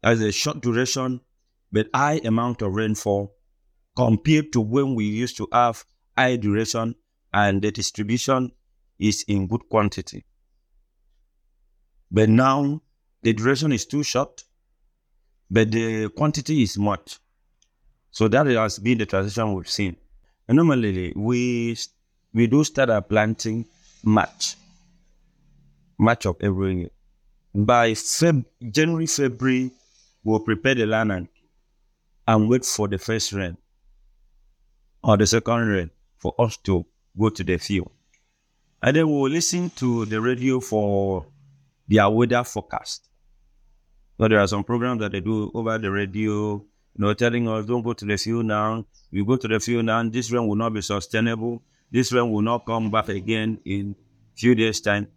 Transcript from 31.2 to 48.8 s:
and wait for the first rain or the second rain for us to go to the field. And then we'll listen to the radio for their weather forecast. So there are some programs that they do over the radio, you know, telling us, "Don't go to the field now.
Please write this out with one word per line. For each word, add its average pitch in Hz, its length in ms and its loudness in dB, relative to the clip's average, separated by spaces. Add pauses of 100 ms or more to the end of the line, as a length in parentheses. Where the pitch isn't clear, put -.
and 110 220 4
wait 123 160 2
for 104 220 -2
the 98 100 -4
first 110 360 -4
rain 92 240 -6 (1500)
or 107 140 4
the 104 100 4
second 113 400 0
rain 92 240 -2 (260)
for - 220 -6
us 117 180 0
to 90 280 0 (340)
go 107 100 4
to 101 140 -8
the 87 140 0
field. 95 340 -4 (880)
And 135 140 2
then 160 160 2
we'll 139 180 2
listen 175 420 -2
to 120 340 -2
the 110 140 -4
radio 127 400 0
for 101 680 -2 (600)
their 104 220 4
weather 120 340 2
forecast. - 640 -10 (1120)
So 110 60 4
there 107 120 6
are 101 80 4
some 101 160 -2
programs 120 360 -2
that 104 140 -6
they 98 60 -4
do 107 360 -2
over 113 240 -2
the 104 100 -4
radio, 104 680 -2
you 104 60 -12 (360)
know, 101 160 2
telling 120 320 0
us, 110 180 -4
"Don't 120 160 -2
go 117 120 -4
to 104 120 -12
the 104 120 -2
field 113 280 -2
now. 107 400 -2 (240)